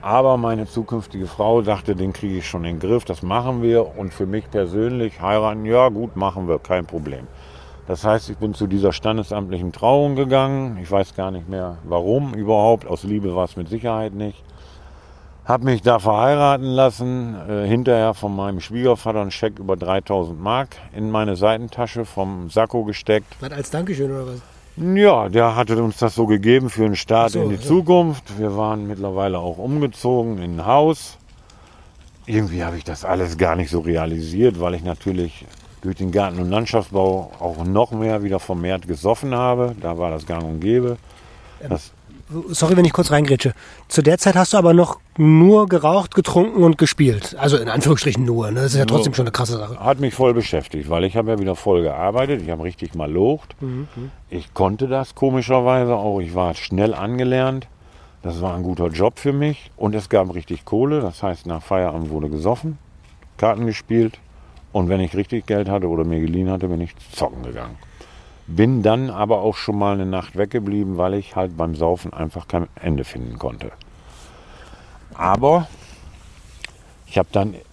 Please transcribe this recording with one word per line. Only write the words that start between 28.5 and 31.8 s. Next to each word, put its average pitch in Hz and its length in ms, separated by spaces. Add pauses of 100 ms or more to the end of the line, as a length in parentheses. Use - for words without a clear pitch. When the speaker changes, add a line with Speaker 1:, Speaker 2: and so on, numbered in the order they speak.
Speaker 1:
waren 107 320
mittlerweile 98 500
auch 85 200
umgezogen 123 800
in 87 180
ein 82 100
Haus. 147 520 (1040)